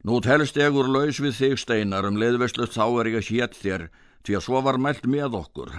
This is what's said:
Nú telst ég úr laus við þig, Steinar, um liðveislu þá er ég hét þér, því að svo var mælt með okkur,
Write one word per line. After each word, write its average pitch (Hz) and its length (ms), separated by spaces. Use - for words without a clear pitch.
Nú 113 200
telst 139 320
ég 147 160
úr 139 160
laus 135 320
við 139 200
þig, 135 200
Steinar, 101 480
um 101 80
liðveislu 120 560
þá 110 140
er 110 140
ég 110 200
hét 120 240
þér, 92 300
því 101 140
að 90 100
svo 127 140
var 131 180
mælt 139 260
með 135 360
okkur, 69 380